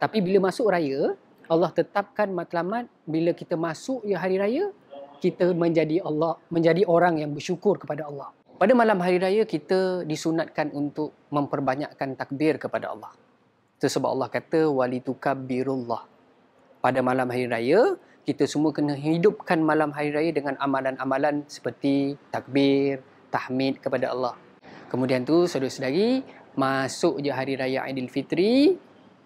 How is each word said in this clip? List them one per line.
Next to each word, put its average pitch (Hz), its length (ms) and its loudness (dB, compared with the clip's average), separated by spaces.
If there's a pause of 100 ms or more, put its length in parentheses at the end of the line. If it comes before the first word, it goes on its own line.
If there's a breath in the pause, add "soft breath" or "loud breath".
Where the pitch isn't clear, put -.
Tapi 190 240 0
bila 190 240 2
masuk 202 240 0
raya, 160 400 0 (320)
Allah 165 240 2
tetapkan 196 640 -2
matlamat 175 560 -4 (160)
bila 165 320 0
kita 165 240 -4
masuk 170 480 -6
ya 190 80 0
hari 185 240 0
raya, 294 320 0 (480)
kita 180 320 2
menjadi 165 480 2
Allah, 156 480 -2
menjadi 165 400 4
orang 170 320 4
yang 147 160 -6
bersyukur 170 400 0
kepada 151 320 -8
Allah. 139 240 -14 (240)
Pada 202 160 4
malam 220 320 4
hari 180 160 2
raya, 196 240 2
kita 185 640 -2
disunatkan 156 640 -2
untuk 143 400 -6 (160)
memperbanyakkan 139 880 -2
takbir 143 400 0
kepada 110 400 -6
Allah. - 160 -18 (640)
Itu 139 160 0
sebab 127 240 -2
Allah 127 160 -4
kata, 160 400 0
"Walitukabbirullah." 127 1400 -4 (720)
Pada 127 240 2
malam 127 240 0
hari 123 240 -4
raya, 185 480 2 (240 soft breath)
kita 151 240 0
semua 151 240 0
kena 147 240 -2
hidupkan 165 640 2
malam 156 320 2
hari 147 160 -4
raya 151 240 0
dengan 139 240 -4
amalan-amalan 135 880 -2
seperti 139 720 -2 (160)
takbir, 139 720 2 (260)
tahmid 131 500 -2
kepada 127 320 -2
Allah. 123 220 -4 (560 loud breath)
Kemudian 127 320 0
tu, 165 240 4
saudara-saudari, 156 800 -2 (320 loud breath)
masuk 135 640 0
je 139 80 -2
hari 131 240 -4
raya 131 320 -4
Aidilfitri, 165 880 2 (500)